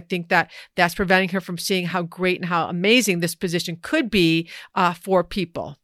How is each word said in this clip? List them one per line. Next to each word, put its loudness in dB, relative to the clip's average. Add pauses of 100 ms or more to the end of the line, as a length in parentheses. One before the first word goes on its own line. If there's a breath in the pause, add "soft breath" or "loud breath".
I -14
think -6
that 2 (260 loud breath)
that's 2
preventing 2
her -2
from -8
seeing -2
how -4
great -2
and -6
how 0
amazing 2
this -2
position -4
could -2
be, 2 (280 loud breath)
uh, 2
for 0
people. -6